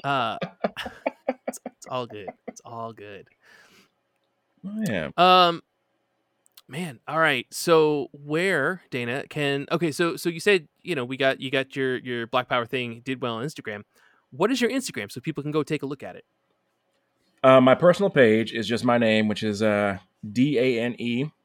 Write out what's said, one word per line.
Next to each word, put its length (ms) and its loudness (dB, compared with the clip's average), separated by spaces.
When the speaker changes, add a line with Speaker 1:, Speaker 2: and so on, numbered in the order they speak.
Speaker 1:
Uh, 320 0
<laughs> 640 -8
it's, 160 -12
it's 220 -18
all 200 -6
good. 220 -12
It's 160 -18
all 300 -12
good. 340 -18
Speaker 2:
Oh, 220 -8
yeah. 300 -2
Speaker 1:
Um, 440 6
man, 420 -10
all 100 -2
right. 320 2
So 640 2
where, 760 -2
Dana, 400 -4
can, 400 -2
okay, 220 0
so, 240 0
so 140 -4
you 100 -8
said, 300 0
you 140 -6
know, 80 -4
we 140 -8
got, 240 0
you 100 -8
got 240 -2
your, 220 -2
your 280 -6
Black 220 -2
Power 180 -2
thing 380 -6
did 180 -6
well 140 -4
on 100 -6
Instagram. 380 -10
What 180 0
is 120 0
your 100 2
Instagram 400 -6
so 80 -12
people 240 -6
can 80 -6
go 100 0
take 220 -4
a 20 -8
look 180 -10
at 120 -12
it? 80 -20
Speaker 2:
Uh, 160 10
my 160 8
personal 340 4
page 440 4
is 160 -6
just 160 -2
my 120 2
name, 300 4
which 160 -4
is, 180 -2
uh, 360 2
D 260 2
A 240 2
N 180 -4
E 260 -2